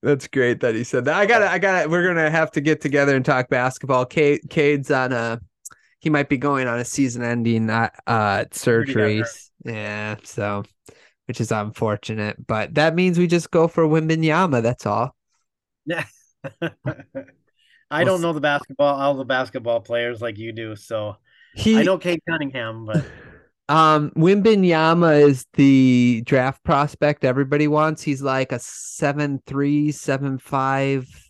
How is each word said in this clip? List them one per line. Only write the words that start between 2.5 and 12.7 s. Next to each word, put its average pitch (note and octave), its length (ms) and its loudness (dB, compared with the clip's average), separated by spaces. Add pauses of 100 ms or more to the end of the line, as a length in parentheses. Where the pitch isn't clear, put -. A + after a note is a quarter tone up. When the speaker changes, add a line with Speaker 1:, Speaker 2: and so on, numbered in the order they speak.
Speaker 1:
to D#3 80 -2
get D3+ 220 0
together C#3 340 2
and C3 80 0
talk B2+ 240 0
basketball. B2+ 560 0
Cade, D3 360 0 (100)
Cade's C#3+ 400 0
on C3 220 0
a, A#2 280 -4 (600)
he D#3+ 100 -2
might C#3+ 180 0
be C#3+ 80 0
going C3+ 320 -2
on A#2 100 -4
a A#2+ 60 -4
season-ending, A#2 880 -2
uh, A2+ 180 0 (180)
uh, G#2 320 0
Speaker 2:
He A#2 60 -4
got - 100 -18
Speaker 1:
surgery. A2+ 680 0
Speaker 2:
hurt. A2+ 80 -4 (360)
Speaker 1:
Yeah, G#2+ 580 -8
so, G2+ 420 -6 (600)
which B2 140 -8
is A2+ 100 -2
unfortunate, G#2+ 960 -4
but G#2+ 280 -6